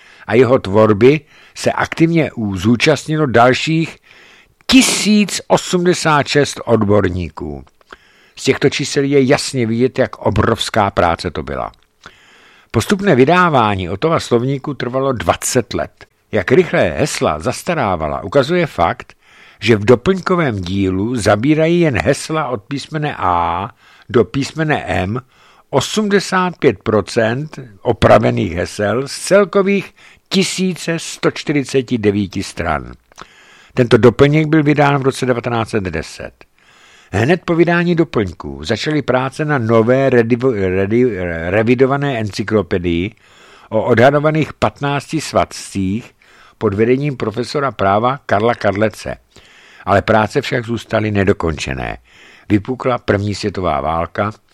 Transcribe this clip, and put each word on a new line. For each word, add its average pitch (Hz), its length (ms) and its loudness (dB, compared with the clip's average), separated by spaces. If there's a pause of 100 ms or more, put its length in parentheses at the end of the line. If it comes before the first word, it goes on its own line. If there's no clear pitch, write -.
(260)
a 101 80 -2
jeho 123 240 6
tvorby 107 640 4 (340)
se - 180 -2
aktivně 160 600 0
u-, 101 240 -6
zúčastnilo 139 720 0
dalších 131 680 2 (720)
tisíc - 800 2
osmdesát 175 840 0
šest - 360 0
odborníků. 92 1000 -2 (720)
Z - 80 -12
těchto - 260 2
čísel 139 340 -4
je 139 180 4
jasně 131 440 0
vidět, 117 320 0
jak - 180 -2
obrovská 107 720 0
práce 87 400 0
to 78 120 -8
byla. 65 300 -8 (1000)
Postupné 185 440 2
vydávání 127 760 4
Ottova 156 300 -2
slovníku 131 540 -2
trvalo 131 380 -4
dvacet - 600 -2
let. - 320 -8 (260)
Jak - 200 -2
rychle 143 460 2
hesla 98 400 -2
zastarávala, 90 840 -4
ukazuje 147 420 0
fakt, - 480 -4 (460)
že 110 160 4
v 101 80 -2
doplňkovém 156 760 2
dílu 95 560 -2
zabírají 147 640 2
jen 151 240 2
hesla 147 440 -2
od 120 140 -6
písmene 147 560 -8
A 87 520 -2 (380)
do 110 160 4
písmene 143 640 -4
M 92 340 -4 (500)
osmdesát 185 880 0
pět 120 240 0
procent 113 760 -2 (240)
opravených 113 720 2
hesel 104 560 -4
z - 100 -12
celkových 196 760 0 (340)
tisíce 175 720 -2
sto - 320 -4
čtyřiceti 135 680 -2
devíti 101 440 -2
stran. 71 500 -6 (800)
Tento 123 220 4
doplněk 143 500 4
byl 151 160 2
vydán 143 360 2
v 131 40 -6
roce 131 240 -2
devatenáct 117 440 -2
set 104 140 -2
deset. - 480 -8 (800)
Hned 131 320 2
po 170 100 -2
vydání 170 400 2
doplňků 85 720 -4
začaly 139 380 -2
práce 131 420 -2
na 151 140 0
nové 117 520 4
redivo-, 120 420 2 (240)
redi-, 107 400 0 (340)
revidované 127 680 2
encyklopedii 98 960 -2 (540)
o 107 140 -2
odhadovaných 143 720 2
patnácti 143 680 -4
svazcích 98 920 -4 (440)
pod 104 160 -2
vedením 127 420 0
profesora 120 560 -6
práva 110 540 -2
Karla 110 280 0
Kadlece. 101 640 -4 (680)
Ale 95 180 2
práce 110 380 0
však 123 260 -4
zůstaly 110 440 -4
nedokončené. 73 880 -2 (500)
Vypukla 123 500 -2
první 101 360 -2
světová 87 460 -4
válka 82 520 -4 (220)